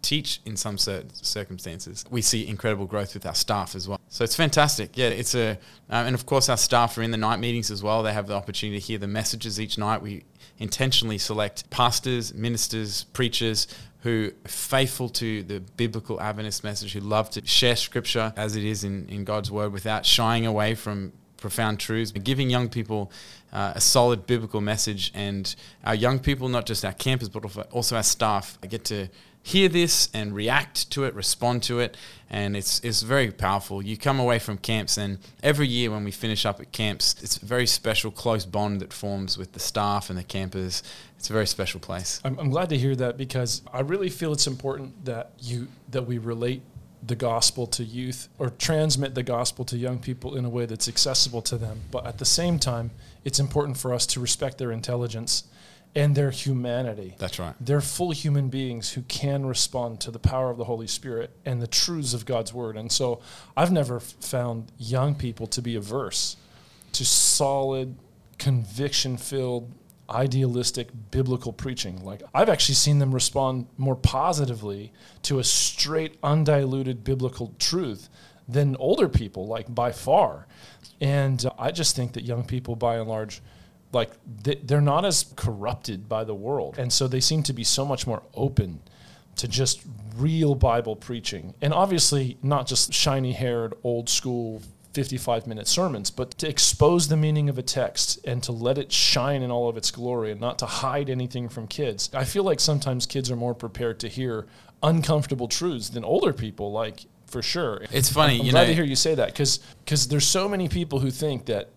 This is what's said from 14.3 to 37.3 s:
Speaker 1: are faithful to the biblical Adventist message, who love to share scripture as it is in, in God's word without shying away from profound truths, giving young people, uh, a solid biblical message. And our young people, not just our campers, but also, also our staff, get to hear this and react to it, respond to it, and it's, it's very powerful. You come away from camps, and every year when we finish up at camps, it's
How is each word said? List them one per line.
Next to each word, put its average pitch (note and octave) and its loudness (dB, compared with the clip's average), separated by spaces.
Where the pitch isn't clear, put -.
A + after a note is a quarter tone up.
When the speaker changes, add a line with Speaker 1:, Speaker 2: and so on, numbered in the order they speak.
Speaker 1:
are - -14
faithful C3 0
to A2 -2
the G2 -6
biblical A2+ -2
Adventist G#2+ -4
message, G#2 -6
who G#2 -6
love G#2+ 2
to G2+ -8
share - 6
scripture A2+ 0
as G#2+ -2
it G#2 -2
is G#2 -2
in, G2 -4
in G2+ -6
God's G#2 -2
word G#2 -2
without G#2 -2
shying A2+ 4
away G#2+ 2
from G2+ -6
profound G#2+ -2
truths, A2 -2
giving C3 0
young B2 2
people, G#2+ -4
uh, G2+ -2
a - -2
solid A#2+ 6
biblical A2 0
message. G#2 -2
And G2+ -4
our G#2+ 2
young B2 2
people, C3 0
not A#2+ -2
just A2 -4
our G2 -4
campers, B2+ -2
but G#2 -8
also, G2+ -10
also A#2+ -2
our A2 0
staff, G#2 0
get G#2+ -8
to G2 -4
hear F#3+ 4
this E3 4
and G#2 -2
react A#2 0
to C#3 0
it, B2 -2
respond A#2+ 0
to A#2+ 0
it, A#2+ -2
and G2+ -2
it's, - 0
it's A#2 0
very B2 2
powerful. G2 -2
You G#2 -6
come C3+ 2
away A#2+ 4
from G#2 -4
camps, A2 -2
and G2 -4
every D3 4
year A#2+ 0
when G#2+ -4
we G2+ -4
finish A2 -2
up G2+ -2
at - -16
camps, G#2 0
it's - -2